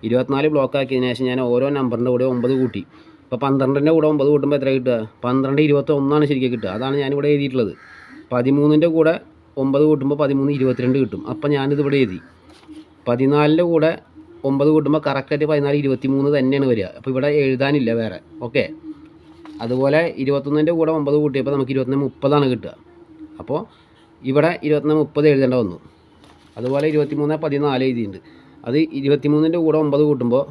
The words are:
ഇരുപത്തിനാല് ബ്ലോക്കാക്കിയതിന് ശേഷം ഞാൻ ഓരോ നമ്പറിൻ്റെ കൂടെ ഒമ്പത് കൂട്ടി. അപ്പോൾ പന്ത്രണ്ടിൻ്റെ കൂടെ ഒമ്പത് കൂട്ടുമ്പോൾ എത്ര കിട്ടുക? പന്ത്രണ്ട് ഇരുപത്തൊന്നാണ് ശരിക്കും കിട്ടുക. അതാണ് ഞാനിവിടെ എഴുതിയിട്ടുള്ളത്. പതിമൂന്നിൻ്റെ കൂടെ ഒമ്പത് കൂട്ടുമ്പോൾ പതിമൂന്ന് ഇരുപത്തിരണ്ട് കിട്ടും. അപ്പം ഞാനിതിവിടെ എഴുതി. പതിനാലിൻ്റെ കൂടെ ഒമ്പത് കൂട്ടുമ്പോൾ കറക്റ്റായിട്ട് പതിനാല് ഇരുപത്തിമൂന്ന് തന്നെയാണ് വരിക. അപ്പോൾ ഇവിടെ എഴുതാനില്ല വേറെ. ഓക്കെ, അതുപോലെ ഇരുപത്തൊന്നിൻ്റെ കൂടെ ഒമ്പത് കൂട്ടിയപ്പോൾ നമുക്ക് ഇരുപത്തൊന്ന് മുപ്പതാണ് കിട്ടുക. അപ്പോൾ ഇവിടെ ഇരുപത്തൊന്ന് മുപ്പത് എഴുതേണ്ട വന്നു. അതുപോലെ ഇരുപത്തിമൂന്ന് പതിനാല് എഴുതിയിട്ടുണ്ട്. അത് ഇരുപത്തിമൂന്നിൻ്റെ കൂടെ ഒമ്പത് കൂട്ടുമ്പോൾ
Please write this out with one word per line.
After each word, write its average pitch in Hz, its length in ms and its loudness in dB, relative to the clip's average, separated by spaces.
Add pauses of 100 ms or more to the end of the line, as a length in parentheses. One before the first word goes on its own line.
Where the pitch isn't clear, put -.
ഇരുപത്തിനാല് 131 460 0
ബ്ലോക്കാക്കിയതിന് 131 580 0
ശേഷം 127 180 -4
ഞാൻ 127 100 -2 (120)
ഓരോ 127 140 2 (120)
നമ്പറിൻ്റെ 123 360 -2
കൂടെ 127 200 0
ഒമ്പത് 123 260 0
കൂട്ടി. 107 220 -2 (420)
അപ്പോൾ 127 200 -8
പന്ത്രണ്ടിൻ്റെ 139 520 2
കൂടെ 151 160 2
ഒമ്പത് 143 200 0
കൂട്ടുമ്പോൾ 143 260 2
എത്ര 131 180 0
കിട്ടുക? 123 220 -2 (260)
പന്ത്രണ്ട് 135 440 0
ഇരുപത്തൊന്നാണ് 143 640 2
ശരിക്കും 127 240 0
കിട്ടുക. 104 220 -6
അതാണ് 135 260 -4
ഞാനിവിടെ 143 300 -2
എഴുതിയിട്ടുള്ളത്. 131 400 -2 (640)
പതിമൂന്നിൻ്റെ 147 600 4
കൂടെ 160 180 4 (480)
ഒമ്പത് 139 280 2
കൂട്ടുമ്പോൾ 143 320 0
പതിമൂന്ന് 139 360 0
ഇരുപത്തിരണ്ട് 127 440 0
കിട്ടും. 107 200 -4 (100)
അപ്പം 147 240 -4
ഞാനിതിവിടെ 143 480 0
എഴുതി. 92 160 -6 (880)
പതിനാലിൻ്റെ 147 640 2
കൂടെ 160 180 2 (580)
ഒമ്പത് 139 260 2
കൂട്ടുമ്പോൾ 151 320 2
കറക്റ്റായിട്ട് 143 460 -2
പതിനാല് 143 300 0
ഇരുപത്തിമൂന്ന് 135 540 0
തന്നെയാണ് 135 340 2
വരിക. 104 160 0 (120)
അപ്പോൾ - 140 -8
ഇവിടെ 131 160 0 (160)
എഴുതാനില്ല 135 460 0 (100)
വേറെ. 101 180 -6 (280)
ഓക്കെ, 123 160 -2 (1000)
അതുപോലെ 135 360 0 (220)
ഇരുപത്തൊന്നിൻ്റെ 143 560 0
കൂടെ 160 200 0
ഒമ്പത് 143 240 0
കൂട്ടിയപ്പോൾ 135 340 -2
നമുക്ക് 135 180 -2
ഇരുപത്തൊന്ന് 131 300 -2
മുപ്പതാണ് 139 480 0
കിട്ടുക. - 180 -8 (680)
അപ്പോൾ 135 180 -6 (720)
ഇവിടെ 147 200 2 (160)
ഇരുപത്തൊന്ന് 147 340 2
മുപ്പത് 147 300 0
എഴുതേണ്ട 131 320 2
വന്നു. 90 140 -4 (840)
അതുപോലെ 135 340 -2
ഇരുപത്തിമൂന്ന് 151 520 0
പതിനാല് 139 440 0
എഴുതിയിട്ടുണ്ട്. 107 320 -4 (480)
അത് 131 100 0 (200)
ഇരുപത്തിമൂന്നിൻ്റെ 147 680 2
കൂടെ 156 200 4
ഒമ്പത് 143 240 2
കൂട്ടുമ്പോൾ 127 420 0